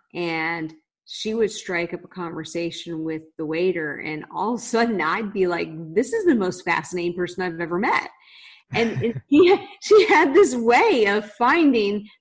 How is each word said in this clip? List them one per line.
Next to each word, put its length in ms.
and 600
she 200
would 180
strike 420
up 120
a 20
conversation 960
with 200
the 80
waiter, 520
and 260
all 200
of 80
a 20
sudden 380
I'd 320
be 120
like, 220
"This 200
is 120
the 100
most 280
fascinating 540
person 260
I've 160
ever 180
met." 320
And, 200
and 220
<laughs> 40
she, 380
she 260
had 260
this 220
way 520
of 260
finding 760